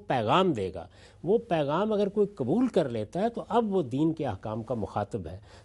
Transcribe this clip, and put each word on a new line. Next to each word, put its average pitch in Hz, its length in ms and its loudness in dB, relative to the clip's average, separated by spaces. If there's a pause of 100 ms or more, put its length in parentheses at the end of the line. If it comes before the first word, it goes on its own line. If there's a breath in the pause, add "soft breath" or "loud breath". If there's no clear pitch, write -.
پیغام 147 460 4
دے 95 220 -4
گا۔ 82 120 -10 (380 loud breath)
وہ 202 140 4
پیغام 170 540 0
اگر 202 160 2
کوئی 202 180 0
قبول 196 400 0
کر 165 220 2
لیتا 117 320 -4
ہے 226 80 2
تو 233 200 -6
اب 214 260 2
وہ 185 80 4
دین 143 300 0
کے 151 140 -4
احکام 110 360 -4
کا 123 120 -6
مخاطب 104 520 -4
ہے۔ 90 120 -10 (260 loud breath)